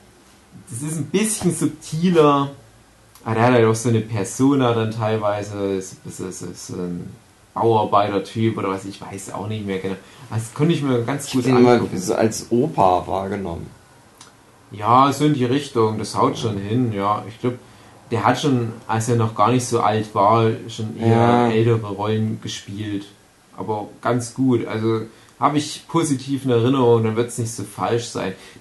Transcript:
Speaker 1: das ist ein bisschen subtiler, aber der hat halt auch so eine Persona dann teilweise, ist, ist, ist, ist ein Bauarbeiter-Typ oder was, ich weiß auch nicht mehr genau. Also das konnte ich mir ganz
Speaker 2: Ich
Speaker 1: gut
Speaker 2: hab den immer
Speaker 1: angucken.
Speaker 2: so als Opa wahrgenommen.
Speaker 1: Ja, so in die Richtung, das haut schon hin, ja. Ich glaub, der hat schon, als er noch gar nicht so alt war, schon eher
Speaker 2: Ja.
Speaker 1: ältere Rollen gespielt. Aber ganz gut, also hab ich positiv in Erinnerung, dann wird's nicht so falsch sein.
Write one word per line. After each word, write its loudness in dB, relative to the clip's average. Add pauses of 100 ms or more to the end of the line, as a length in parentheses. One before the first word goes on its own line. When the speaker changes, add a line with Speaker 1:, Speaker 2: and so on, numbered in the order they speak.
(720)
Speaker 1:
das -12
ist -6
ein -4
bisschen 0
subtiler, 2 (720)
aber -2
der 2
hat 6
halt 6
auch 4
so -2
eine 2
Persona 0
dann -2
teilweise, -4 (200)
ist, -10 (100)
ist, -14
ist, -10
ist -14
ein -8 (440)
Bauarbeiter-Typ 0
oder -4
was, -6
ich -14
weiß -14
auch -8
nicht -8
mehr -4
genau. -6 (340)
Also -4
das -16
konnte 2
ich -4
mir 0
ganz -6
Speaker 2:
Ich -10
Speaker 1:
gut 0
Speaker 2:
hab 2
den 6
immer 8
Speaker 1:
angucken. 2
Speaker 2:
so -2
als 0
Opa 2
wahrgenommen. -6 (1040)
Speaker 1:
Ja, 4
so 0
in 4
die 0
Richtung, 0
das -6
haut 2
schon -4
hin, -2
ja. -2
Ich -18
glaub, -2 (560)
der -2
hat 4
schon, 0 (140)
als -2
er 2
noch 0
gar 2
nicht 2
so 0
alt 0
war, 4 (220)
schon -8
eher 2
Speaker 2:
Ja. 6
Speaker 1:
ältere 2
Rollen -2
gespielt. -8 (500)
Aber -6 (140)
ganz -2
gut, 2
also -2 (380)
hab 2
ich -4
positiv -2
in 0
Erinnerung, 4
dann -2
wird's -2
nicht -4
so -10
falsch -4
sein. -6 (260)